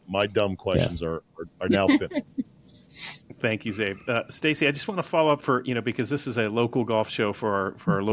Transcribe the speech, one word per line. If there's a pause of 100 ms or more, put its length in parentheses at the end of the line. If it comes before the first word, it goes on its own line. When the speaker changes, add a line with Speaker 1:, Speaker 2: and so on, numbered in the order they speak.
Speaker 1:
my
dumb
questions
Speaker 2:
Yeah.
Speaker 1:
are, (240)
are, (120)
are
now
finished. (540)
Speaker 3:
<laughs>
Speaker 4:
Thank
you,
Zabe. (100)
Uh,
Stacey,
I
just
wanna
follow
up
for,
you
know,
because
this
is
a
local
golf
show
for
our,
for
our
Speaker 3:
Mm-hmm.